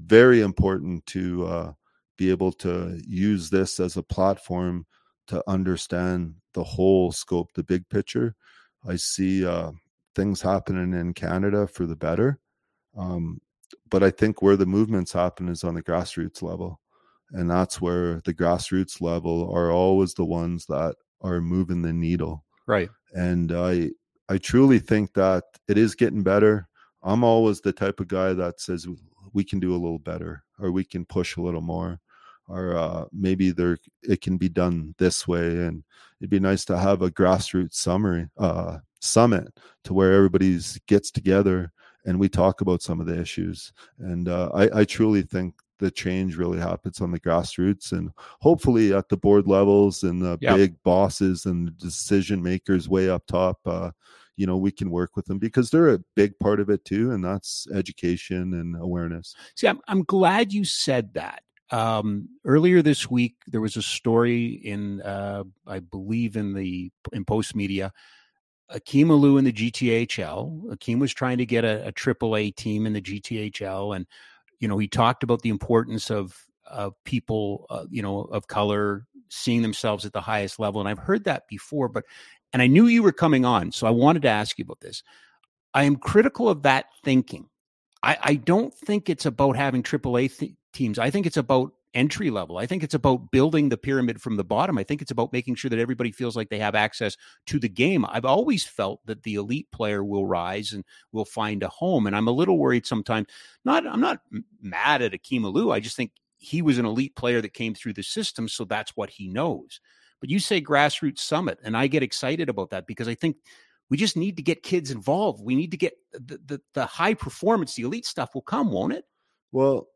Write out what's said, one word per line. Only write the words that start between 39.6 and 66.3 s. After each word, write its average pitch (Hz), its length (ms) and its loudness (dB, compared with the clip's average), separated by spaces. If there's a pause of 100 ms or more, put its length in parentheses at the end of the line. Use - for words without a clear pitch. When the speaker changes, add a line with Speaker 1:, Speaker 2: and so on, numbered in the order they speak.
Speaker 1:
to 92 100 -6
where 95 180 6
everybody's 95 760 4
gets 101 240 2
together 95 600 2 (340)
and 92 140 0
we 98 80 4
talk 92 320 2
about 90 220 0
some 85 180 -4
of 82 60 -6
the 85 120 -4
issues. 90 540 -8 (260)
And, 87 300 -6
uh, 90 260 -2
I, 104 260 4
I 104 40 8
truly 107 380 4
think 90 320 -4 (240)
the 95 120 0
change 92 460 -4
really 87 240 -2
happens 87 400 -6
on 87 100 -4
the 87 80 -4
grassroots, 90 760 0
and 85 180 -4 (300)
hopefully 120 540 4
at 98 140 0
the 98 80 -2
board 101 320 6
levels 101 540 6
and 90 200 0
the 87 180 -2
Speaker 2:
Yeah. - 160 2
Speaker 1:
big 95 260 4
bosses 95 640 2
and 87 200 -2
the 82 60 -6
decision 92 720 -2
makers 90 460 0
way 95 220 2
up 87 160 -2
top, 92 400 0
uh, 87 240 -4 (460)
you 98 100 -2
know, 92 100 0
we 95 140 2
can 98 200 -6
work 87 260 -4
with 98 100 -6
them 95 120 -6
because 113 320 0
they're 156 240 6
a 90 100 -2 (100)
big 101 240 2
part 104 220 2
of 101 100 -2
it 101 140 0
too. 110 260 0
And 101 140 -2
that's - 480 -6
education 90 800 -4
and 85 240 -6
awareness. 85 580 -6 (220)
Speaker 2:
See, - 100 0
I'm, - 220 0
I'm 196 160 0
glad 196 480 2
you 202 120 -2
said 123 500 -2
that. 80 280 -10 (280)
Um, 110 580 -2 (160)
earlier 165 380 6
this 147 280 2
week, 123 260 0 (100)
there 113 140 -4
was 110 160 -2
a 110 60 -4
story 120 640 2
in, 101 560 -8
uh, 101 420 -6 (220)
I 95 140 -10
believe 104 560 -4